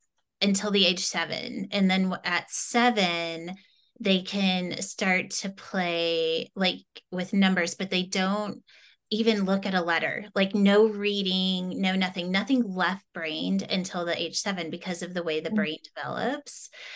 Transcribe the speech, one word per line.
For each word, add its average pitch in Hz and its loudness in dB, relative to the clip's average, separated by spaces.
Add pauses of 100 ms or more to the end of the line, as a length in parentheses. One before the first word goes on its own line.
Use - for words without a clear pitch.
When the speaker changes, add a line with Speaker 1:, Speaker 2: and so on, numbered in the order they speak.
(400)
Speaker 1:
until 202 2
the 196 4
age 180 0
seven. - -4
And 196 4
then 190 2
w-, 180 -4
at 175 -2
seven, 175 2 (460)
they 190 2
can 185 -2
start 190 0
to - -4
play, 170 -2
like, 190 0 (300)
with 180 -6
numbers, 190 4
but 196 -6
they 185 2
don't 190 -2 (480)
even 214 2
look 196 0
at 190 -2
a 180 2
letter, 170 0 (100)
like, 196 2
no 202 8
reading, 190 0
no 190 2
nothing, 185 -2
nothing 240 2
left-brained 180 -2
until 180 -4
the 170 -2
age 165 -4
seven 180 -4
because 175 -8
of 180 -8
the 180 -4
way 160 -2
the 160 -4
Speaker 2:
Mm. 214 -4
Speaker 1:
brain 156 -2 (160)
develops. 226 -4 (260)